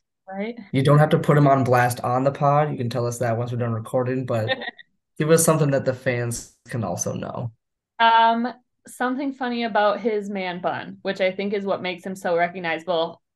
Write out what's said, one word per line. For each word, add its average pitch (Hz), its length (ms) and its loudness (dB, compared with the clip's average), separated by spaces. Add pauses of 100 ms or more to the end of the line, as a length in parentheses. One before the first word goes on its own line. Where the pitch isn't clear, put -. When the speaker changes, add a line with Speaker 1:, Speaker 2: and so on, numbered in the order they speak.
(280)
Speaker 1:
Right. 208 300 -8 (140)
Speaker 2:
You 135 120 2
don't 147 160 6
have 151 120 6
to 160 80 4
put 156 180 2
him 143 100 6
on 135 160 4
blast 123 380 2
on 123 220 0
the 139 80 2
pod. 147 400 2
You 139 60 -8
can 120 120 -4
tell 120 180 -2
us 120 120 -6
that 117 180 -2
once 120 140 -4
we're 120 80 -4
done 117 140 -2
recording, 127 520 -2
but 113 240 -2
Speaker 1:
<laughs> - 680 -10
Speaker 2:
give 156 140 2
us 165 140 6
something 151 260 4
that 135 140 0
the 127 80 0
fans 120 600 -4 (140)
can 117 140 -4
also 90 300 -4
know. - 400 -8 (460)
Speaker 1:
Um, 226 540 4 (340)
something 262 460 -4
funny 240 300 -4
about 208 360 2
his 208 300 -2
man 185 320 -6
bun, 170 400 -4
which 190 200 -4
I 185 100 2
think 196 220 -4
is 196 120 -2
what 190 160 -2
makes 180 240 -6
him 190 100 -8
so 180 220 -2
recognizable. 170 840 -2 (140)